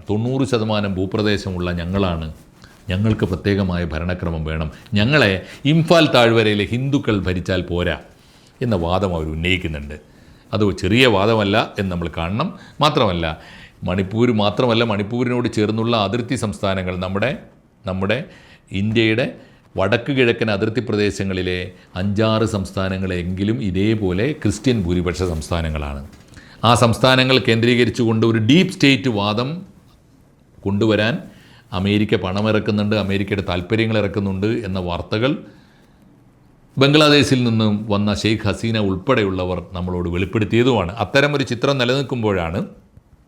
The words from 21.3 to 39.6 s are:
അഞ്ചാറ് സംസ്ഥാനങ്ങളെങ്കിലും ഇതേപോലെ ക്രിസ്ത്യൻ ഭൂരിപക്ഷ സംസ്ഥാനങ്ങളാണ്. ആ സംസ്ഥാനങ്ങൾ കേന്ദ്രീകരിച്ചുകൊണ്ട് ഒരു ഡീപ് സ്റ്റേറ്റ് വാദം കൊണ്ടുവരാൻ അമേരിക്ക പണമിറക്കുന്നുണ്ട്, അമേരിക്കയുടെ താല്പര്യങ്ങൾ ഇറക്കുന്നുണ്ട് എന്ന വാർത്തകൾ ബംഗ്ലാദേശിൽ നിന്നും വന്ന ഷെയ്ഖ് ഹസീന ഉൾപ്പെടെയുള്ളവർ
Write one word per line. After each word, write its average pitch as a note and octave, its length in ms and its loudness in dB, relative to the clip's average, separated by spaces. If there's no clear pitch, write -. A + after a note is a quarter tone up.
അഞ്ചാറ് A2 500 0
സംസ്ഥാനങ്ങളെങ്കിലും F#2+ 1120 -4
ഇതേപോലെ G2+ 580 0
ക്രിസ്ത്യൻ A#2 420 0
ഭൂരിപക്ഷ F2 400 -2
സംസ്ഥാനങ്ങളാണ്. D#2 800 -4
ആ A2+ 80 6
സംസ്ഥാനങ്ങൾ C3 540 4
കേന്ദ്രീകരിച്ചുകൊണ്ട് A2+ 800 2
ഒരു A2+ 120 2
ഡീപ് F3+ 260 6
സ്റ്റേറ്റ് C3 340 2
വാദം G#2+ 400 -2
കൊണ്ടുവരാൻ G#2 480 0
അമേരിക്ക G#2 360 2
പണമിറക്കുന്നുണ്ട്, G#2 800 0
അമേരിക്കയുടെ G2 540 -2
താല്പര്യങ്ങൾ A2 520 0
ഇറക്കുന്നുണ്ട് G2 460 -2
എന്ന F#2+ 120 -4
വാർത്തകൾ F2+ 520 -2
ബംഗ്ലാദേശിൽ D3 640 6
നിന്നും A2 300 2
വന്ന G#2 200 0
ഷെയ്ഖ് G#2+ 260 0
ഹസീന A2+ 300 -2
ഉൾപ്പെടെയുള്ളവർ F#2 720 0